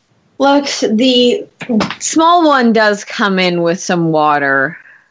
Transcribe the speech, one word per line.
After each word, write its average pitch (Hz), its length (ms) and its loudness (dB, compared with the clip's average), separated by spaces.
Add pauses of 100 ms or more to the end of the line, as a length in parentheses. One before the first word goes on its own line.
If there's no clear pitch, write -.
(380)
Lux, 277 500 0
the 247 560 2 (540)
small 330 480 2
one 262 260 2
does 214 320 0
come 196 360 -2
in 175 220 0
with 170 180 -2
some 170 320 -2
water, 143 680 0 (320)